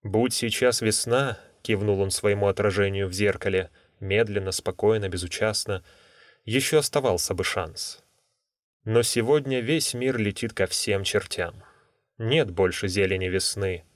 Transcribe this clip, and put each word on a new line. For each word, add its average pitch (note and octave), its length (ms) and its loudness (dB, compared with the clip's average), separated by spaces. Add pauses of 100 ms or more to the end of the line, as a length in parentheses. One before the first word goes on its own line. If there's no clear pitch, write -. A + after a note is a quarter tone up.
«Будь A2+ 300 2
сейчас A#2+ 480 2
весна», A#2 580 0 (220)
кивнул G#2 400 0
он F#2+ 100 0
своему G2+ 360 2
отражению G2 600 2
в F2+ 60 -6
зеркале, F#2+ 560 0 (320)
медленно, G2+ 500 0
спокойно, G2+ 560 0
безучастно, F#2 760 -4 (640)
ещё C3+ 360 2
оставался B2+ 540 0
бы F#2 120 -4
шанс. - 580 -8 (800)
Но A2 180 4
сегодня C3 600 2
весь C#3+ 320 -2
мир B2+ 240 -2
летит G#2+ 340 -2
ко F#2+ 160 -2
всем G2 380 -2
чертям. - 580 -4 (540)
Нет A#2 340 0
больше F#2+ 380 0
зелени F#2 400 0
весны F#2 560 -2 (100)